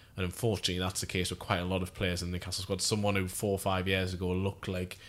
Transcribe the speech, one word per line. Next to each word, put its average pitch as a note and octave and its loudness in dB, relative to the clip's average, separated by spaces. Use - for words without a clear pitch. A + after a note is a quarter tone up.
And F#2+ -2
unfortunately, F#2 0
that's F2+ -2
the F#2+ -4
case F2+ 0
with F2+ -6
quite G2 0
a F2 0
lot F#2 0
of F2+ -6
players F2+ 0
in F2 -4
the F2+ -2
Newcastle F#2 -6
squad. F#2 -2
Someone G#2 2
who F#2+ 2
four G2+ 0
or F#2+ 2
five F#2 2
years F#2+ 2
ago F2+ 0
looked F#2+ 0
like F#2 -4